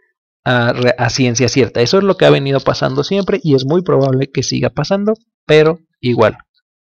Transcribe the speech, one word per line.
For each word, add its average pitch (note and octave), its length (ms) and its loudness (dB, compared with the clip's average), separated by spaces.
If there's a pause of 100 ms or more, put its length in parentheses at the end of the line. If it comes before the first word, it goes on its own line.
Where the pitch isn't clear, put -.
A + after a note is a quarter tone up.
(440)
a B2 300 0
re-, B2 240 0
a A#2 140 -2
ciencia B2 360 0
cierta. A#2+ 340 0
Eso F#3 180 2
es G3 40 2
lo F#3+ 140 0
que D3+ 80 2
ha C#3+ 60 6
venido C#3 280 0
pasando C#3 440 -2
siempre G3 400 -2
y D3+ 100 2
es C3 120 0
muy F3 180 0
probable C3+ 480 0
que C3+ 100 -4
siga C3 300 -4
pasando, G3 420 -2 (320)
pero D#3 340 2 (220)
igual, A#2 380 0 (460)